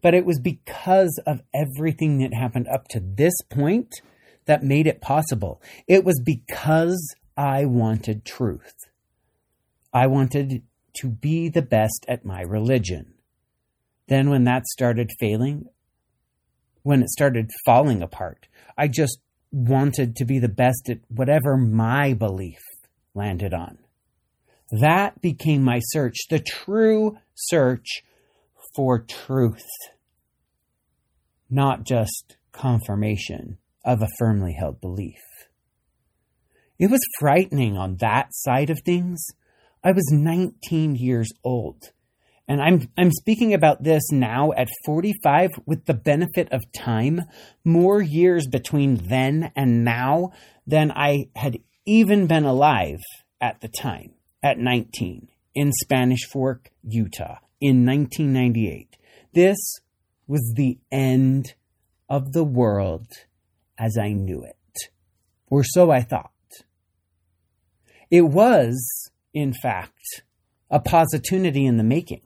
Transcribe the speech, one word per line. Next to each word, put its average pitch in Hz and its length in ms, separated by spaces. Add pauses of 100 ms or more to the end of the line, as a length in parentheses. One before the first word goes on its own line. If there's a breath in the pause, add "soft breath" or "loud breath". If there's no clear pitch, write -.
But 175 100
it 180 140
was 165 120
because 180 880
of 147 140 (140)
everything 147 640
that 131 160
happened 120 340
up 127 200
to 113 120
this 101 320 (160)
point 151 420 (540 soft breath)
that 151 180
made 143 240
it - 140
possible. 135 640 (260 loud breath)
It 190 160
was 165 180
because 160 920 (200)
I 139 300
wanted 110 600
truth. - 480 (1200)
I 127 140
wanted 135 540 (340)
to - 120
be 156 400
the 160 140
best 110 440
at 123 200
my 92 160
religion. 101 720 (920)
Then 135 200
when 135 160
that 127 220
started 120 520
failing, 127 460 (1200)
when 139 180
it 117 80
started 120 420 (140)
falling 123 380
apart, - 460 (280 soft breath)
I 147 120
just 139 300 (320)
wanted 135 680
to 131 80
be 135 140
the 120 100
best 123 420
at 117 80 (100)
whatever 135 480
my 120 560
belief 95 460 (560)
landed 98 400
on. 85 240 (920)
That 156 520
became 151 400
my 123 180
search, 127 360 (120)
the 160 120
true 214 800 (160)
search - 680 (720)
for 127 240
truth, 120 680 (1800)
not 135 360
just - 520 (160)
confirmation 104 1080 (260)
of 117 180
a 107 60 (100)
firmly 101 400
held 76 220
belief. 92 400 (1600)
It 190 140
was 254 100 (200)
frightening 143 580
on 92 220
that 113 320
side 135 380
of 160 140
things. 175 400 (600)
I 190 80
was 180 180
nineteen 156 840
years 120 340 (140)
old. 120 480 (540)
And 143 140
I'm, 156 380
I'm 180 120
speaking 220 440
about 156 300
this 156 260
now 131 420
at 123 160 (160)
forty-five 165 640 (140)
with 147 220
the 156 80
benefit 160 580
of 123 100 (140)
time, 127 460 (420 loud breath)
more 180 380
years 170 480
between 131 580
then 135 480
and 120 280
now 131 480 (340 soft breath)
than 151 240
I 143 460
had 127 220 (280)
even 208 400
been 156 180
alive 127 560 (400)
at 120 200
the 113 80
time, - 460 (280)
at 139 160
nineteen, 120 680 (260)
in 143 180
Spanish 127 580
Fork, 131 400 (120)
Utah, 98 540 (240)
in 131 240
nineteen 139 480
ninety-eight. 117 640 (360 soft breath)
This 190 260 (680)
was 123 300
the 135 220 (120)
end 131 640 (560)
of 135 220
the 165 120
world 104 600 (720)
as 110 180
I 104 160
knew 95 300
it, - 480 (560)
or 139 180
so 175 260
I 127 120
thought. - 280 (1800 soft breath)
It 170 160
was, 143 840 (220)
in 139 220
fact, - 680 (480)
a 151 80
positunity 165 880
in 120 120
the 110 60
making. 143 420